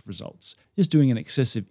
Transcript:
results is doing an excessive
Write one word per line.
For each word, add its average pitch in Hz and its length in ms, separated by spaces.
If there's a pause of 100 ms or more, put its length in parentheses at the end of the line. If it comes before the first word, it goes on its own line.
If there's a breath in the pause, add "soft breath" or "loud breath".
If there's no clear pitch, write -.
results - 500 (220 soft breath)
is 190 100
doing 147 220
an 117 80
excessive 117 540